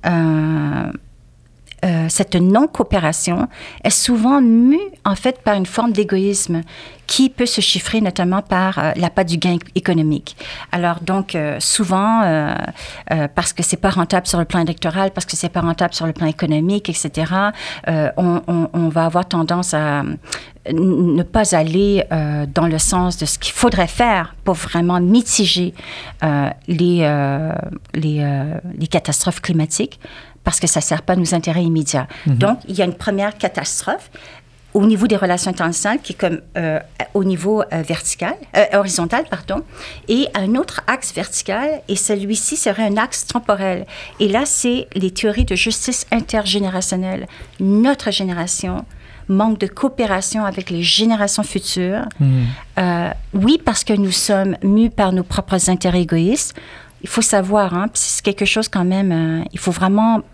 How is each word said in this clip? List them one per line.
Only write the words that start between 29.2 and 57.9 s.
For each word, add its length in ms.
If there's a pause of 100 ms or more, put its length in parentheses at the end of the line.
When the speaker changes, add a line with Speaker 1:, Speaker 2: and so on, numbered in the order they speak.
Speaker 1:
climatiques, 580 (420)
parce 180
que 60
ça 160
sert 200
pas 120
à 20
nos 180
intérêts 300
immédiats. 420 (200)
Speaker 2:
Mhm. 100
Speaker 1:
Donc, 220 (100)
il 80
y 60
a 40
une 80
première 440
catastrophe 720 (640)
au 100
niveau 220
des 100
relations 360
internationales, 500
qui 100
est 40
comme, 240 (180)
euh, 220 (340)
au 100
niveau, 380
euh, 200
vertical, 520 (220)
euh, 80 (100)
horizontal, 560
pardon, 320 (460)
et 260
un 220
autre 300
axe 280
vertical, 720
et 80
celui-ci 600
serait 260
un 160
axe 280
temporel. 600 (340)
Et 80
là, 160
c'est 420 (100)
les 160
théories 340
de 80
justice 560
intergénérationnelle. 1160 (340)
Notre 500
génération 760 (440)
manque 320
de 80
coopération 760
avec 260
les 120
générations 600
futures. 600 (160)
Speaker 2:
Mhm. 240 (340)
Speaker 1:
Euh, 320 (220)
oui, 320
parce 200
que 100
nous 180
sommes 500
mus 280
par 220
nos 100
propres 480
intérêts 320
égoïstes. 520 (480)
Il 60
faut 140
savoir, 520
hein, 140
puis 160